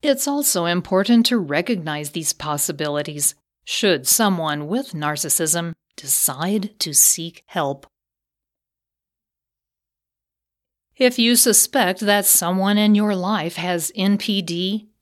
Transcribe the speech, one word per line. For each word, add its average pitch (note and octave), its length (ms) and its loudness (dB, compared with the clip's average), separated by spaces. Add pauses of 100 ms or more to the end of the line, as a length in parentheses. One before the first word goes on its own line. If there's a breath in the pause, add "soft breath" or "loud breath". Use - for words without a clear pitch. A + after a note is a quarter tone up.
It's C#4+ 260 0
also C#4+ 380 0
important F#3+ 600 2
to B3 100 2
recognize D#3 760 -4
these D#3+ 220 -4
possibilities D3 1000 -4 (320)
should D#3+ 400 0
someone D#3+ 640 0
with B3 240 -4
narcissism D#3 840 -2 (220)
decide E3+ 840 -2
to D#3 140 -6
seek - 540 2
help. - 400 -4 (3000)
If B3 220 2
you A#3 180 4
suspect G#3 680 2
that G3+ 240 2
someone F#3+ 520 2
in G#3+ 160 4
your G#3 220 2
life F3+ 400 -4
has E3+ 400 -4
N G3 220 2
P G3+ 240 -2
D F3+ 480 -4 (120)